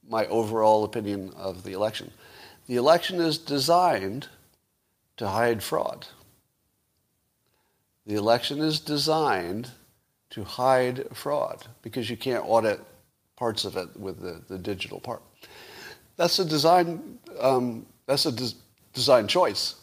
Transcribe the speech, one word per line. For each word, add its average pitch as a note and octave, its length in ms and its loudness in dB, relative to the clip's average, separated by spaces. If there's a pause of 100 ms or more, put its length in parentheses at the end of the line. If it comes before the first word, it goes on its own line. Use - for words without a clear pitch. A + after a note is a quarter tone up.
my A2+ 200 0
overall A2 580 4
opinion G2+ 520 -4
of F#2 280 -10
the G2 80 -10
election. G#2+ 380 -4 (560)
The B2 100 -4
election E3 420 4
is D#3+ 200 0
designed C#3 880 0 (880)
to A2 120 -6
hide A2+ 340 0
fraud. - 440 -4 (2000)
The G#2 100 -4
election A#2 440 2
is D#3 180 0
designed B2+ 920 -2 (600)
to G#2 140 -10
hide B2+ 720 0
fraud - 500 -4 (140)
because A2+ 300 -8
you A#2 80 -6
can't B2+ 280 -4
audit A2 340 2 (560)
parts A2 280 -2
of F2+ 140 -6
it F2+ 100 -6 (100)
with F#2+ 220 -10
the, E2+ 280 -12
the F#2+ 100 -8
digital F#2 420 -8
part. - 220 -12 (920)
That's E3+ 220 2
a F#3+ 60 2
design, E3 720 2 (220)
um, B2 460 2 (200)
that's C#3 200 2
a D3 60 -2
des-, A2+ 240 -6 (400)
design A#2+ 320 6
choice. D#3 540 0